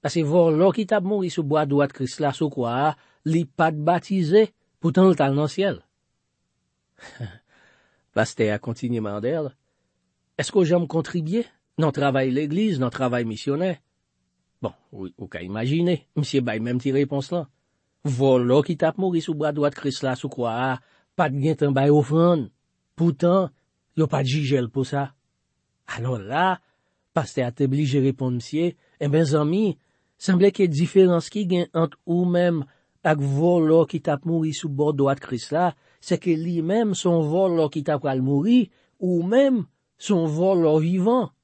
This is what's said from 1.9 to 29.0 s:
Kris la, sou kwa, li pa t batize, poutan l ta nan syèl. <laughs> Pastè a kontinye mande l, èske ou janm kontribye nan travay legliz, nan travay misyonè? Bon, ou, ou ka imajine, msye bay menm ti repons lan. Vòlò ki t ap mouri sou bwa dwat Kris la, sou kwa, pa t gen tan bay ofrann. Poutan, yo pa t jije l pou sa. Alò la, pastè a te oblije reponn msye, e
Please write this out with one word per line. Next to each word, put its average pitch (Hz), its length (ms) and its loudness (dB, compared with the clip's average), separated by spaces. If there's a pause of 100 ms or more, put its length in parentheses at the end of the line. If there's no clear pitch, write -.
Kris 127 260 -8
la, 143 140 0
sou 151 180 -2
kwa, 131 400 -2 (320)
li 160 160 0
pa 160 320 0
t 151 80 -8
batize, 175 640 2 (320)
poutan 180 320 4
l 156 80 2
ta 139 160 2
nan 147 160 0
syèl. 185 320 -4 (1200)
<laughs> - 240 -14 (880)
Pastè 110 380 0
a 104 80 -6
kontinye 117 400 -6
mande 107 320 -4
l, 151 160 -4 (880)
èske 190 220 0
ou 170 80 4
janm 175 180 2
kontribye 165 560 -4 (380)
nan 156 120 2
travay 135 380 0
legliz, 151 480 0
nan 123 160 -2
travay 123 320 -2
misyonè? 143 480 -4 (920)
Bon, 104 80 -4 (200)
ou, 95 180 -14 (100)
ou 95 80 -14
ka 85 160 -12
imajine, 139 560 -2 (160)
msye 139 280 -2
bay 110 200 -4
menm 123 160 -2
ti 135 140 -4
repons 139 400 -2
lan. 170 140 -6 (580)
Vòlò 131 580 2
ki 165 160 -6
t 160 80 2
ap 160 120 -4
mouri 180 240 0
sou 160 120 -6
bwa 151 160 -2
dwat 147 240 -2
Kris 135 300 -6
la, 127 100 -2
sou 135 160 -10
kwa, 120 460 -4 (380)
pa 160 120 2
t 139 140 -4
gen 156 180 0
tan 143 160 2
bay 139 160 4
ofrann. 151 540 4 (500)
Poutan, 170 540 2 (480)
yo 156 100 2
pa 139 160 -2
t 127 80 -2
jije 139 300 0
l 113 100 -6
pou 135 160 -2
sa. 139 220 -4 (880)
Alò 123 180 -4
la, 151 400 -2 (600)
pastè 135 280 -2
a 120 80 -4
te 139 160 0
oblije 139 360 0
reponn 127 360 -2
msye, 165 320 -4
e - 400 -8